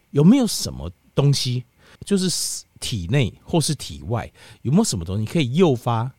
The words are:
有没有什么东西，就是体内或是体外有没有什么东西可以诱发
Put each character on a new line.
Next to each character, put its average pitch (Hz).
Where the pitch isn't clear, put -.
有 143
没 240
有 240
什 -
么 69
东 143
西， 123
就 202
是 -
体 90
内 117
或 -
是 147
体 71
外 117
有 120
没 180
有 226
什 113
么 80
东 92
西 107
可 170
以 123
诱 160
发 117